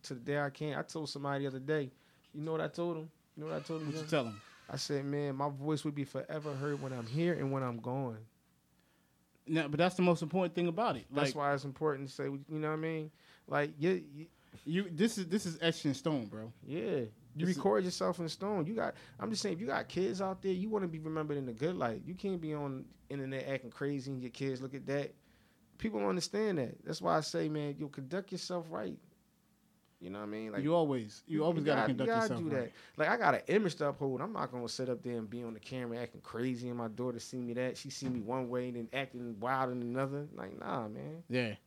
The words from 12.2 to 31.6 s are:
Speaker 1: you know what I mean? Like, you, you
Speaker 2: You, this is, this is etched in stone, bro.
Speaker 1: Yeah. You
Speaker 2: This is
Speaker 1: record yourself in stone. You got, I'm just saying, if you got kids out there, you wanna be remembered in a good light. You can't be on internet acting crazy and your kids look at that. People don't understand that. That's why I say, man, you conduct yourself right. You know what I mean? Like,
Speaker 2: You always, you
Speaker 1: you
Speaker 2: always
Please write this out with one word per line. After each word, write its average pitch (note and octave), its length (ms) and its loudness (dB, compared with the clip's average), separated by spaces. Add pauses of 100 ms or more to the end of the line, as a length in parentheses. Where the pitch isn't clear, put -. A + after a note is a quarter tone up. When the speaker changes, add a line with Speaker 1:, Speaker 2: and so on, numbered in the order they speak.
Speaker 1:
you C#3 220 -4
know D#3 220 -2
what D#3 60 0
I - 20 -2
mean? D#3+ 340 -2 (360)
Like, D3 320 2
you, F3 240 4 (120)
you D#3 100 -12 (400)
Speaker 2:
You, F3+ 260 2
this G#3 260 4
is, F#3 100 -2
this G3 180 2
is E3 160 -2
etched E3 240 2
in C#3 80 4
stone, C3+ 340 0
bro. A2 260 -8 (120)
Speaker 1:
Yeah. D3+ 160 -4
You C#3 280 0 (260)
Speaker 2:
This E3+ 140 2
is F3+ 80 2
Speaker 1:
record G3+ 260 6
yourself F3+ 360 0
in E3 100 -2
stone. F#3+ 380 0
You A3+ 80 -2
got, - 180 0 (260)
I'm A3 100 -2
just A3 120 0
saying, G3 140 0
if E3+ 60 -8
you A3+ 60 -4
got - 220 0
kids F#3+ 320 0
out F#3+ 200 -2
there, F#3+ 100 2
you F#3 180 0
wanna G3+ 180 2
be D#3+ 120 -4
remembered D#3 380 -2
in C3+ 120 -2
a A#2 40 -4
good D#3 220 0
light. B2 300 0
You F3 80 -6
can't F#3 260 -2
be D#3 140 -2
on C#3 320 -4 (240)
internet C3+ 380 -2
acting C3 240 -2
crazy C#3 400 -2
and B2+ 100 -4
your B2 100 -6
kids C3+ 300 -2
look C3+ 140 -6
at B2+ 100 -8
that. C#3 260 0 (680)
People A#2 200 0
don't G3+ 100 4
understand F#3+ 500 2
that. - 260 -2
That's D#3+ 160 -4
why E3+ 160 6
I D#3 40 4
say, D#3+ 280 0
man, D3 300 -2
you D3+ 100 -4
conduct D3 420 -6
yourself F3 380 -4
right. F3 300 -4 (1040)
You F2+ 80 -10
know G2 100 -6
what G#2 60 -6
I - 40 -6
mean? A2 220 -6
Like, C#3 120 -2
Speaker 2:
You D#3 100 4
always, C3+ 540 2
you D#3 100 0
Speaker 1:
you D3+ 80 4
Speaker 2:
always E3 180 4